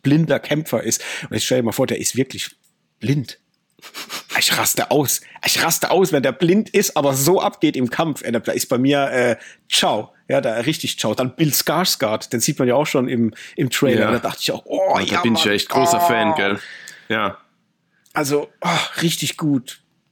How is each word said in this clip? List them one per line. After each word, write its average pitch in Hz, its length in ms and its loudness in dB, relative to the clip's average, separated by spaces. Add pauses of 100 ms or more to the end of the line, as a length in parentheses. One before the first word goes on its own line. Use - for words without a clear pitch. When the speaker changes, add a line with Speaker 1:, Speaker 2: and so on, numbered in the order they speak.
Speaker 1:
blinder 147 360 4
Kämpfer 147 460 -2
ist. 110 180 -2 (260)
Und - 80 -4
ich 110 80 -2
stell 127 140 2
dir 120 60 2
mal 110 80 -2
vor, 131 160 0
der 120 100 -2
ist - 180 -4
wirklich 120 340 -4 (500)
blind. 131 400 -4 (1000)
Ich - 180 0
raste - 360 0
aus. 139 280 2 (240)
Ich 123 200 0
raste 165 260 0
aus, 180 220 4
wenn 139 100 2
der 135 80 2
blind 180 400 2
ist, - 260 0
aber 143 180 2
so 139 260 2
abgeht 160 360 0
im 127 140 0
Kampf. 160 320 -2
Ey, - 80 -6
da 113 220 -2
ist - 160 -2
bei 123 100 2
mir, 139 320 2
äh, 123 260 2 (320)
ciao. 123 440 0 (160)
Ja, 139 120 2
da 123 180 0
richtig 131 420 -4
ciao. 107 160 0
Dann 127 180 -2
Bill 156 160 2
Skarsgård, 143 840 0
den 123 60 0
sieht 143 220 0
man 127 80 2
ja 120 80 4
auch 147 100 2
schon 131 220 0
im, 117 260 0 (220)
im 139 140 0
Trailer. 113 320 2
Speaker 2:
Ja. 107 100 2
Speaker 1:
Da 120 80 0
dachte - 220 -6
ich - 100 -2
auch, - 120 -10
oh, - 140 -4 (220)
Speaker 2:
Ja, 95 60 -2
da - 80 -4
Speaker 1:
ja, 98 80 0
Speaker 2:
bin 117 120 2
ich 104 60 2
Speaker 1:
Mann. 107 80 2
Speaker 2:
ja 101 60 2
echt 98 140 -2
großer 170 320 2
Speaker 1:
Oh. 175 60 4
Speaker 2:
Fan, 117 300 2
gell? 101 240 -2 (480)
Ja. 107 300 -2 (760)
Speaker 1:
Also, 143 360 -2 (120)
oh, - 420 -2
richtig 160 340 -2
gut. 143 440 -2 (320)